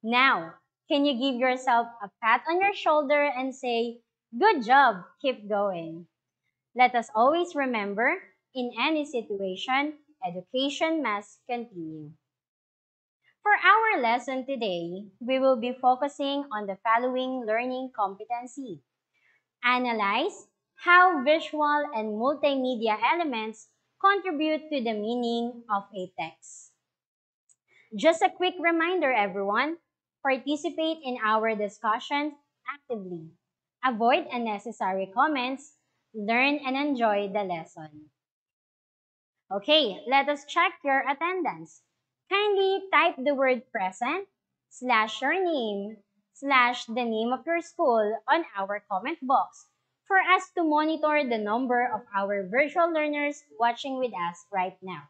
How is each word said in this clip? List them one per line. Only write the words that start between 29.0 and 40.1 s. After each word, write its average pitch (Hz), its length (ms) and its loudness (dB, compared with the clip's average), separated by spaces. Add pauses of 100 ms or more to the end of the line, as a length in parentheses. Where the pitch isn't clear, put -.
everyone, 208 640 0 (480)
participate 294 800 -2
in 247 160 -6
our 220 320 2
discussions 233 800 -4 (320)
actively. 185 640 -10 (560)
Avoid 247 480 2
unnecessary 202 800 -4
comments, 262 640 -2 (400)
learn 254 480 0
and 262 80 -2
enjoy 233 560 0
the 202 160 -2
lesson. 156 640 -12 (1400)
Okay, 262 560 0
let 269 240 4